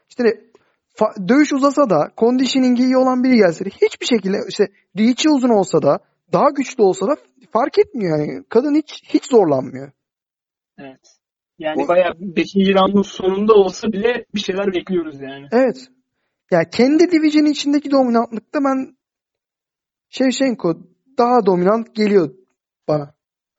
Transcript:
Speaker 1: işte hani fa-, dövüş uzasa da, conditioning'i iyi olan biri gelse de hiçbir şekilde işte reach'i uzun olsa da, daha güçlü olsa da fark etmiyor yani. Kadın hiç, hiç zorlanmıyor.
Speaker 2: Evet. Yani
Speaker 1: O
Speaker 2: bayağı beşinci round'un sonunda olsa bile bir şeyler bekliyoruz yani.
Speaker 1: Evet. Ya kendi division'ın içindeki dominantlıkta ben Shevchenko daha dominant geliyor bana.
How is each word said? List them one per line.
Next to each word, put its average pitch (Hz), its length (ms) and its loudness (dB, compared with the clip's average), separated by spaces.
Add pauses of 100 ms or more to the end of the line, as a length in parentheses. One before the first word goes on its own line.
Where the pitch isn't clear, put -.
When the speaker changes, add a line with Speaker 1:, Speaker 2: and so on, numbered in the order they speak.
Speaker 1:
işte - 140 -8
hani 226 120 2 (600)
fa-, 214 320 -4
dövüş 277 240 2
uzasa 277 380 0
da, 160 260 0
conditioning'i 254 680 0
iyi 254 140 2
olan 254 280 0
biri 254 120 4
gelse 190 280 2
de 196 60 -10
hiçbir - 360 -4
şekilde 196 300 -2 (120)
işte 196 160 -2 (340)
reach'i 247 320 2
uzun 262 180 2
olsa 185 340 2
da, 147 160 2 (340)
daha 220 180 2
güçlü 269 320 -4
olsa 190 240 2
da 285 100 -2 (340)
fark 254 280 -2
etmiyor 208 400 -2
yani. 151 300 -6
Kadın 285 260 0
hiç, - 300 -4
hiç - 220 -4
zorlanmıyor. 139 680 0 (840)
Speaker 2:
Evet. 135 380 -20 (420)
Yani 156 260 -6
Speaker 1:
O 151 40 -4
Speaker 2:
bayağı 175 320 0
beşinci 190 540 -2
round'un 196 280 2
sonunda 190 520 0
olsa 196 380 2
bile 233 320 -4 (100)
bir 202 60 -6
şeyler 196 340 -4
bekliyoruz 165 460 -6
yani. 139 320 -16
Speaker 1:
Evet. 247 360 -2 (600)
Ya 165 200 0
kendi 311 400 2
division'ın 302 400 2
içindeki 285 400 -2
dominantlıkta 240 720 -2
ben 262 320 -4 (1120)
Shevchenko 247 680 -2 (440)
daha 240 280 2
dominant 196 480 0
geliyor 202 400 2 (540)
bana. 147 260 -4 (440)